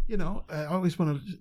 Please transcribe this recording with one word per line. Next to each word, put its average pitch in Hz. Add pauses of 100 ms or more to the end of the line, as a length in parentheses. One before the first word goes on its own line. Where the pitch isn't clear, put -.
You 220
know, 185
I 151
always 180
wanna 151 (200)